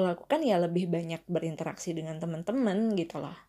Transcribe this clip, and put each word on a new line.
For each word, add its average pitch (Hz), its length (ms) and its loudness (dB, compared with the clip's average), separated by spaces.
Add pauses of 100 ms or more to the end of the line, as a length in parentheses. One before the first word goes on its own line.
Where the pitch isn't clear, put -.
lakukan 180 340 0
ya 247 160 4
lebih 175 320 2
banyak 165 400 -2
berinteraksi 165 640 -4
dengan 160 240 -4
teman-teman 202 800 0
gitu 160 240 -2
loh. 147 160 -8 (140)